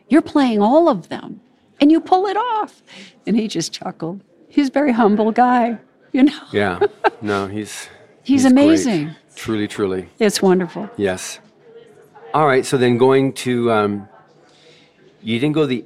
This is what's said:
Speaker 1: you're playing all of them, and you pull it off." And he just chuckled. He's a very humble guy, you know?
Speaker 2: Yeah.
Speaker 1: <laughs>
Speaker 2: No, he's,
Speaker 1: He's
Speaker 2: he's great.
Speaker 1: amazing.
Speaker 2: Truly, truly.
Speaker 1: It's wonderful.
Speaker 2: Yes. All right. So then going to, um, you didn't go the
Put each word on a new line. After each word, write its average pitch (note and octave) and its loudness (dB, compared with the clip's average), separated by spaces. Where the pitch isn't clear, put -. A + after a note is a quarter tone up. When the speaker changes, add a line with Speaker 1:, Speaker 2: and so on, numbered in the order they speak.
Speaker 1:
you're D4+ 4
playing B3 0
all D4 4
of F#3 -4
them, - -14
and D4 4
you D#4+ 4
pull F#4 0
it F#4+ -4
off." A4 -6
And G3 0
he A3 -2
just E3 -6
chuckled. F3 -10
He's D4 0
a - -16
very C#4+ 0
humble A3 2
guy, A#3+ 0
you C4 2
know? C#4+ 2
Speaker 2:
Yeah. G2 0
Speaker 1:
<laughs> - -2
Speaker 2:
No, G2+ -2
he's, G2+ -12
Speaker 1:
He's C4 2
Speaker 2:
he's C4 6
great. C#4 6
Speaker 1:
amazing. G3+ 0
Speaker 2:
Truly, G#2+ -4
truly. F#2 -4
Speaker 1:
It's G#3 0
wonderful. F#3 0
Speaker 2:
Yes. - -4
All D3+ 0
right. C3 2
So C#3+ -2
then B2 2
going C3 4
to, A#2+ -2
um, G#2 -2
you A2+ -4
didn't D3 -2
go D#3 0
the B2+ -4